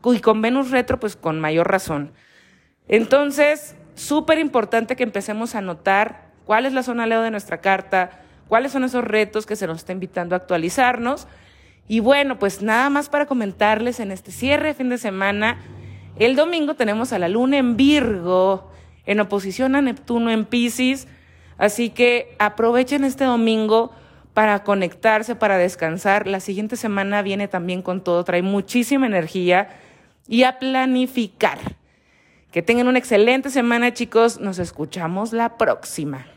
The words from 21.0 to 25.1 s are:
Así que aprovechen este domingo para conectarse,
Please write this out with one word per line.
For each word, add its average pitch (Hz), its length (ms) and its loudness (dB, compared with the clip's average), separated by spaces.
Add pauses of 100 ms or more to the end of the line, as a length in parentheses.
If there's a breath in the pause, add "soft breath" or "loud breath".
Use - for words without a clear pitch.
Así 208 320 0
que 240 500 0
aprovechen 240 640 2
este 269 200 -2
domingo 226 680 2 (420 loud breath)
para 208 300 2
conectarse, 214 720 0